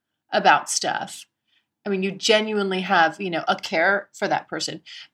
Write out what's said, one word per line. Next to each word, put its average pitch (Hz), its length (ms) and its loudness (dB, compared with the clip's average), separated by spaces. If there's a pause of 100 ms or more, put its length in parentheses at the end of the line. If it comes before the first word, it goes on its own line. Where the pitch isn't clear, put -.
(320)
about 185 380 4
stuff. - 560 -4 (600)
I 208 40 -6
mean, 190 140 0
you 196 80 0
genuinely 208 720 0
have, 180 400 2
you 190 80 -4
know, 165 180 -4
a 190 80 2
care 190 560 0
for - 160 -6
that 156 220 -2
person, 160 320 -8 (320)